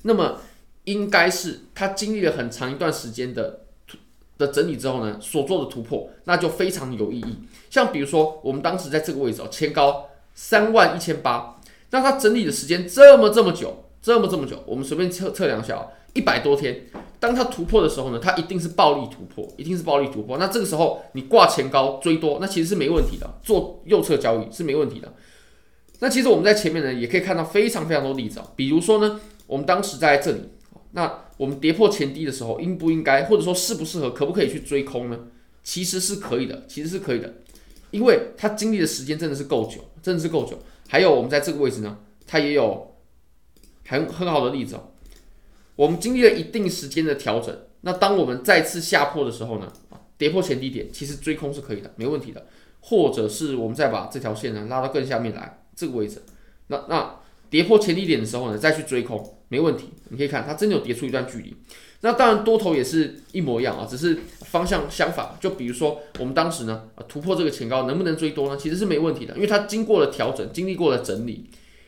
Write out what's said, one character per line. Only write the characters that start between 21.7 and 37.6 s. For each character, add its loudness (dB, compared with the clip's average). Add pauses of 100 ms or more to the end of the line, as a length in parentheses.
高 2
追 2
多， -2
那 -4
其 -2
实 -2
是 0
没 0
问 2
题 -4
的， -10
做 0
右 4
侧 2
交 2
易 -8
是 -10
没 -2
问 2
题 -10
的。 -18 (880)
那 0
其 0
实 2
我 8
们 0
在 6
前 0
面 -2
呢， -2
也 -4
可 -2
以 4
看 -2
到 -2
非 2
常 -4
非 0
常 0
多 -2
例 -6
子 -12
哦， -16
比 -2
如 4
说 4
呢， 0 (260)
我 -6
们 -4
当 2
时 -6
在 4
这 0
里， -8 (420)
那 -6 (140)
我 -2
们 -6
跌 2
破 4
前 -2
低 -8
的 -4
时 -8
候， -6
应 -4
不 0
应 0
该， 2
或 4
者 4
说 0
适 -2
不 -6
适 -8
合， -2
可 -2
不 -4
可 2
以 0
去 -6
追 -2
空 -8
呢？ -8 (460)
其 -8
实 -4
是 -4
可 -4
以 -2
的， -12
其 -12
实 -6
是 -6
可 -4
以 -2
的， -10 (560)